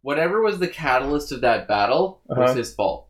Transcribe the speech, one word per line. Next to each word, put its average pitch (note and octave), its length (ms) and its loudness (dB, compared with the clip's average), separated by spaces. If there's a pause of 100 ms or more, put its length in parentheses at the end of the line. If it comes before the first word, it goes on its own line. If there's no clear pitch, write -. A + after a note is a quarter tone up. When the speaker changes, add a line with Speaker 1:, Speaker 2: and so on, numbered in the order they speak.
Speaker 1:
whatever D#3+ 400 0
was G3+ 180 0
the F3 80 0
catalyst C#3+ 640 -2
of B2+ 100 -6
that A#2 260 2
battle B2 580 0
was B2+ 120 -4 (140)
Speaker 2:
Uh-huh. B2+ 60 0
Speaker 1:
his A#2 160 -6
fault. - 360 -4